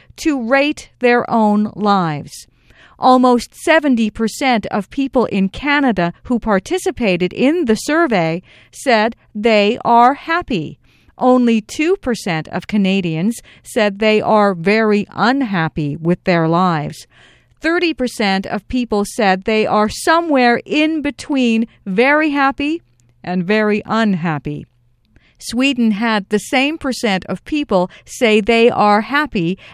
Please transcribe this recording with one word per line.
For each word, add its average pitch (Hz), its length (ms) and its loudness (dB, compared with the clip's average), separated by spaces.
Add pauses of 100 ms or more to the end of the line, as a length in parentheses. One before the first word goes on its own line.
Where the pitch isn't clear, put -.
(180)
to 269 300 -2
rate 277 420 0 (100)
their 240 280 2
own 208 460 2
lives. 175 720 -2 (540)
Almost 254 540 4
seventy 277 560 2
percent 226 560 -2
of - 240 -6
people 262 360 0
in 190 220 -2
Canada 247 640 0 (120)
who 240 140 -2
participated 208 920 -2
in 311 320 0
the 226 100 2
survey 214 680 0 (280)
said 226 460 0 (180)
they 233 500 2
are 240 300 6
happy. 240 640 -6 (400)
Only 247 420 2
two 320 360 -2
percent 180 520 -4
of - 200 -8
Canadians 190 720 -2 (240)
said 208 340 -2
they 214 220 2
are 202 340 2
very 208 560 0
unhappy 180 840 -2
with 165 260 -2
their 170 240 2
lives. 160 640 -2 (500)
Thirty 330 360 -2
percent 196 520 -2
of - 220 -8
people 233 360 -2 (120)
said 190 260 2
they 220 240 0
are 208 220 2
somewhere 285 800 2
in 311 340 0
between 254 640 -2 (200)
very 277 440 2
happy 285 520 -2 (420)
and 180 200 -4
very 214 420 0
unhappy. 170 800 -2 (720)
Sweden 240 540 0
had 214 360 -2
the 208 100 -2
same 285 380 -2
percent 220 480 -4
of - 200 -8
people 214 460 -2 (140)
say 220 360 2
they 226 280 4
are 208 320 2
happy 220 580 -2 (160)